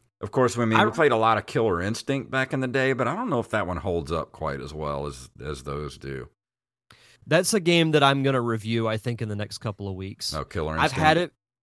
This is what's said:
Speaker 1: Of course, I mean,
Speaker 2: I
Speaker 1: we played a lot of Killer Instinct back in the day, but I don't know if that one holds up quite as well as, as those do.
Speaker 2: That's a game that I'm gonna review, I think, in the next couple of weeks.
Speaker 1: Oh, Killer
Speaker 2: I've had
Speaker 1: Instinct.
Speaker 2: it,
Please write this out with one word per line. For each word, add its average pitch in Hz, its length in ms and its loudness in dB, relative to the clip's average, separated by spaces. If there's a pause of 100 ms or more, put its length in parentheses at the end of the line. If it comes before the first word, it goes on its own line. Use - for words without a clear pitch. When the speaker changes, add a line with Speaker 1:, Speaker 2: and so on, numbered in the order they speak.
(200)
Speaker 1:
Of 98 100 -8
course, 123 280 2
I 120 60 0
mean, 110 140 4
Speaker 2:
I 196 80 6
Speaker 1:
we 220 40 -2
played 156 220 4
a 117 40 4
lot 110 220 4
of 101 80 -4
Killer 110 340 0
Instinct 123 500 -4
back 131 220 -2
in 139 80 -2
the 131 80 -2
day, 131 240 0
but 127 160 -2
I 143 60 -2
don't 233 160 -6
know 123 100 0
if 110 100 -6
that 104 160 0
one 87 120 -4
holds 85 340 -2
up 80 200 -4
quite 71 280 -6
as 71 120 -12
well 73 340 -6
as, 67 220 -12 (140)
as 69 220 -8
those 71 340 -8
do. 67 300 -10 (1000)
Speaker 2:
That's 170 280 4
a 208 60 2
game 165 320 4
that 151 100 6
I'm 139 200 4
gonna 135 180 2
review, 113 480 -2
I 110 100 -2
think, 120 240 -6
in 110 60 -4
the 104 80 -6
next 104 220 -8
couple 101 300 -8
of 95 60 -6
weeks. 95 400 -8
Speaker 1:
Oh, 73 100 -6
Killer 78 340 -4
Speaker 2:
I've 147 140 2
had 156 240 4
Speaker 1:
Instinct. 170 180 -2
Speaker 2:
it, - 40 -20 (240)